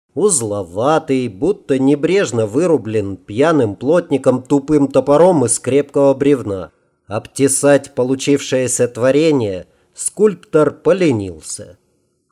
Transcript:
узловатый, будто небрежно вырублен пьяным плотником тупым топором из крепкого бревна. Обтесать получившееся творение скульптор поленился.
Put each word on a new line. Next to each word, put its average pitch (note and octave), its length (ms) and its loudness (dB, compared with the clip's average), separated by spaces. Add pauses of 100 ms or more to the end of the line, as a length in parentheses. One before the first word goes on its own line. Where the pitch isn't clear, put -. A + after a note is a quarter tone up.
(140)
узловатый, B2 1120 -2
будто C3+ 500 -4
небрежно C#3 680 0
вырублен A2 720 -2
пьяным B2 580 0
плотником C3+ 680 0
тупым C#3+ 440 0
топором D3 560 4
из - 160 -2
крепкого C3+ 540 0
бревна. A#2 580 -2 (340)
Обтесать C3+ 880 0
получившееся C3 920 -2
творение B2+ 800 0 (260)
скульптор D#3+ 800 0
поленился. G#2+ 1040 -2 (540)